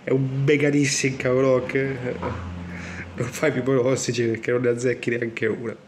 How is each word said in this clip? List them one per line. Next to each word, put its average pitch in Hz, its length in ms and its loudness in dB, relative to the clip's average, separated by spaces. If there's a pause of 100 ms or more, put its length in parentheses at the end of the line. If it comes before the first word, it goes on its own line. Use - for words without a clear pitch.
È - 80 0
un 135 320 0
meganissimo 143 720 2
cavolo 127 480 4
che, 135 240 0
eh, 127 240 -6 (1040)
non 117 80 -2
fai 151 240 0
più 127 120 -2
pronostici 123 600 2
perché 113 260 0
non 123 100 2
ne 123 80 2
azzecchi 120 400 0
neanche 117 360 -2
una. 107 300 -2 (120)